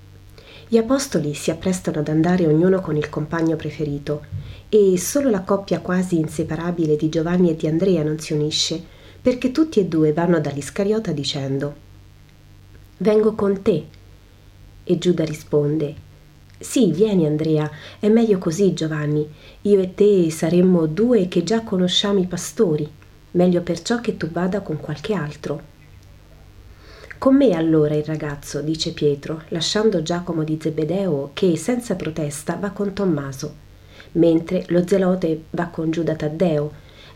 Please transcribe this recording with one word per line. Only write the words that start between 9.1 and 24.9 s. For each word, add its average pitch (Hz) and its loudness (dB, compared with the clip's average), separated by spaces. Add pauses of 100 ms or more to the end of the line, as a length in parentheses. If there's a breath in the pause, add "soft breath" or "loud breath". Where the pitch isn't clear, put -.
perché 254 0
tutti 311 2
e 185 2
due 156 2
vanno 170 2
dall'Iscariota 180 -2
dicendo: 139 -4 (1200)
"Vengo 214 4
con 196 0
te." 165 0 (1000)
E 175 2
Giuda 160 2
risponde: 147 -2 (640)
"Sì, 208 2
vieni 190 2
Andrea, 151 0 (300 loud breath)
è 208 0
meglio 220 4
così 180 0
Giovanni, 151 -2 (340 loud breath)
io 202 4
e 185 -4
te 196 4
saremmo 175 4
due 196 2
che 180 0
già 220 0
conosciamo 190 0
i 180 0
pastori, 175 -2 (420)
meglio 175 4
perciò 175 -2
che 220 -4
tu 170 -6
vada 180 -2
con 156 -6
qualche 151 -6